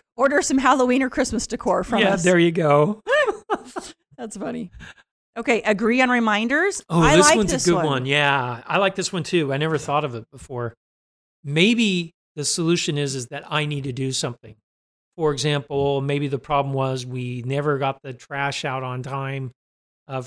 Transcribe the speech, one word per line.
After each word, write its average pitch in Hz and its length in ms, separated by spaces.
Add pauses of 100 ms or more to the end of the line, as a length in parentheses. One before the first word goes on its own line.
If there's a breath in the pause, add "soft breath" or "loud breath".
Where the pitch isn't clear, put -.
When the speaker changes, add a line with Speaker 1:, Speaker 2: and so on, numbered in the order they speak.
(160)
Speaker 1:
order 277 260
some 269 160
Halloween 254 440
or 254 80
Christmas 226 360
decor 185 380
from 226 160
Speaker 2:
Yeah, 196 140
Speaker 1:
us. 175 80
Speaker 2:
there 180 160
you 170 140
go. 160 540
Speaker 1:
<laughs> - 1120
That's 226 180
funny. 190 340 (640 loud breath)
Okay, 226 260
agree 226 400
on 247 80
reminders. 240 800
Speaker 2:
Oh, 170 120
Speaker 1:
I 262 160
Speaker 2:
this 294 100
Speaker 1:
like 320 100
Speaker 2:
one's 208 160
Speaker 1:
this - 160
Speaker 2:
a - 20
good 170 60
Speaker 1:
one. 170 100
Speaker 2:
one. 131 200
Yeah, 139 600
I 160 120
like 196 180
this 175 160
one 175 100
too. 147 300
I 135 40
never 156 220
thought 151 260
of 123 120
it 110 160
before. 123 420 (720)
Maybe 180 640 (240)
the 147 100
solution 165 540
is, 139 160
is 123 140
that 143 200
I 151 160
need 143 200
to 135 80
do 131 180
something. 120 460 (600)
For 156 160
example, 139 680
maybe 143 260
the 135 140
problem 139 340
was 131 320
we 123 400
never 143 320
got 143 240
the 135 100
trash 139 520
out 131 180
on 127 220
time, 135 480 (560)
uh, 131 180